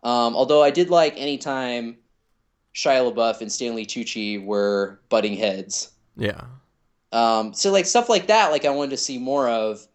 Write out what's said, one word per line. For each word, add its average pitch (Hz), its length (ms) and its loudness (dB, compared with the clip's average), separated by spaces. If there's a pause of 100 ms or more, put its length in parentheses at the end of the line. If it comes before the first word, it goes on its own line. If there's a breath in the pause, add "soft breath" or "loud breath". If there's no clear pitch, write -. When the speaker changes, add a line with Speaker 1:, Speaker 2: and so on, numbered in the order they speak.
Speaker 1:
Um, 120 320 2
although 147 280 4
I 143 80 6
did 175 180 2
like 165 300 4
anytime 131 800 -6 (760)
Shia 131 380 2
LaBeouf 113 300 -2
and 104 100 -8
Stanley 117 320 -6
Tucci 104 580 -8
were 101 560 -2 (120)
butting 107 260 2
heads. 98 540 -4 (260)
Speaker 2:
Yeah. - 280 -6 (680)
Speaker 1:
Um, 113 400 2
so, - 180 -2
like, 196 140 4
stuff 240 240 0
like 190 200 2
that, 214 220 4
like, 151 140 0
I 147 60 2
wanted 139 220 -2
to 135 40 -6
see 131 220 -6
more 131 300 0
of 110 460 -2